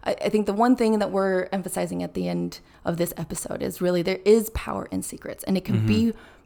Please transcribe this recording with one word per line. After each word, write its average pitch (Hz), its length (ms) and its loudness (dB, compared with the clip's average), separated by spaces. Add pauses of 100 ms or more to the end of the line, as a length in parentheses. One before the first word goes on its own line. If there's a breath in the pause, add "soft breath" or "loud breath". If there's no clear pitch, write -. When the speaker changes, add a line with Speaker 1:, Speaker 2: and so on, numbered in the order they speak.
Speaker 1:
I, - 120 -2 (100)
I 208 40 0
think 208 180 2
the 202 60 0
one 240 220 4
thing 220 220 4
that 208 140 0
we're 190 400 2
emphasizing 175 500 -2
at 175 140 -6
the 180 120 -2
end 175 320 -4 (240 soft breath)
of 170 140 -2
this 170 180 0
episode - 460 -8
is - 180 -4
really 180 220 2
there 185 240 -2
is 220 300 6
power - 340 -6
in 190 140 -4
secrets, - 400 -12
and 190 120 0
it 180 100 -2
can 196 100 0
Speaker 2:
Mm-hmm. 110 120 2
Speaker 1:
be 220 260 4 (320 loud breath)